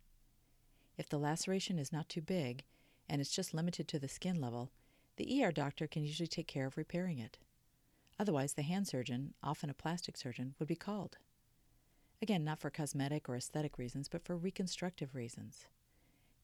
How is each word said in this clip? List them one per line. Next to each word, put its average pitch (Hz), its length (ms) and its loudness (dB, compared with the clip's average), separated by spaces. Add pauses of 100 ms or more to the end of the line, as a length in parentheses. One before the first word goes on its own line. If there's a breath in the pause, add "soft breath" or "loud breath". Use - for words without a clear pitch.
(960 soft breath)
If 147 100 -4
the 156 100 0
laceration 170 600 2
is 139 140 -2
not 143 160 0
too 170 120 -2
big 143 440 0 (420 soft breath)
and 143 140 2
it's 139 120 0
just - 200 -2
limited 165 340 0
to 160 120 -2
the 135 100 -2
skin 180 320 0
level, 120 320 -2 (420 soft breath)
the - 180 0
E 269 120 6
R 180 80 6
doctor 143 340 0
can 151 160 0
usually 151 240 0
take 170 200 -2
care 135 180 0
of 135 100 -4
repairing 170 440 0
it. - 180 -6 (840 soft breath)
Otherwise, 147 340 4
the - 80 0
hand 180 260 2
surgeon, 127 540 0
often 139 300 0
a - 20 -4
plastic - 420 -2
surgeon, 127 440 -4
would 151 80 0
be 165 80 2
called. 202 420 -4 (1040 soft breath)
Again, 202 220 4
not 156 160 0
for 151 100 -2
cosmetic 147 580 0
or 127 80 0
aesthetic 147 440 -2
reasons, 131 280 -4
but 170 160 -6
for 175 140 -2
reconstructive 175 800 -2
reasons. 117 500 -8 (800 soft breath)